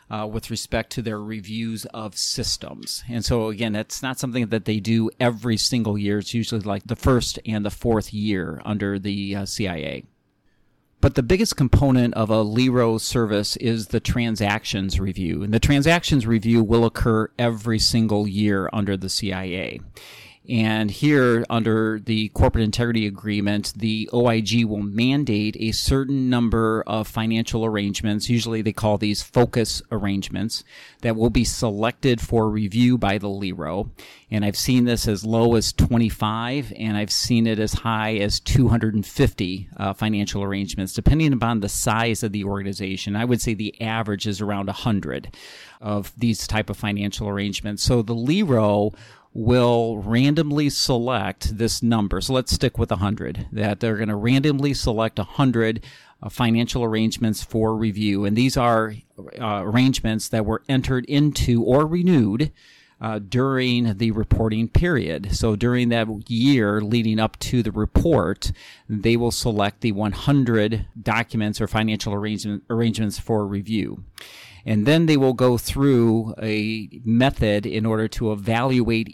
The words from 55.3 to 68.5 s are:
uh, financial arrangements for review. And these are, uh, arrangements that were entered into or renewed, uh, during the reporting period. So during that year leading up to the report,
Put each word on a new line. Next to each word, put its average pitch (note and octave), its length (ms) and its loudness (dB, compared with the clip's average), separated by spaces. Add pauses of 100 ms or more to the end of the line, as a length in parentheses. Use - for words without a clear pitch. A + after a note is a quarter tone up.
uh, G#2+ 80 -10
financial A#2+ 540 0
arrangements A2 580 0
for A2 340 0
review. G#2 500 0
And G#2 120 2
these B2+ 200 2
are, A2+ 360 2 (240)
uh, G#2 460 -6
arrangements A2+ 680 2
that A2 160 0
were A2 240 -2
entered C3 360 0
into C#3 580 2
or C#3+ 240 4
renewed, D#3 640 4 (500)
uh, A2 160 -4 (100)
during A#2+ 720 2
the A2+ 140 0
reporting A2 560 0
period. G2 680 0
So A2 200 0
during A#2+ 340 2
that A#2 180 0 (220)
year A#2 500 2
leading A2 400 0
up A2+ 200 -2
to B2 240 0
the G2+ 80 -2
report, G#2+ 800 2 (360)